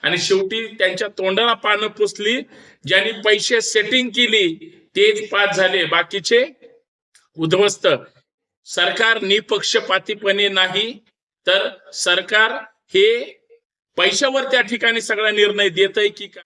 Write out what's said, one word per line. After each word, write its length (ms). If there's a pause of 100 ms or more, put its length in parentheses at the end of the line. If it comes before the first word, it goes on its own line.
आणि 160
शेवटी 480
त्यांच्या 420
तोंडाला 440
पानं 340
पुसली, 560 (440)
ज्यांनी 260 (120)
पैसे 360
सेटिंग 480
केली 460 (420)
तेच 340
पास 260
झाले, 280
बाकीचे 640 (920)
उद्ध्वस्त. 500 (760)
सरकार 580
निपक्षपातीपणे 1300
नाही, 500 (480)
तर 220 (220)
सरकार 600 (360)
हे 500 (580)
पैशावर 460
त्या 180
ठिकाणी 400
सगळा 300
निर्णय 380
देतंय 400
की 180
काय? 200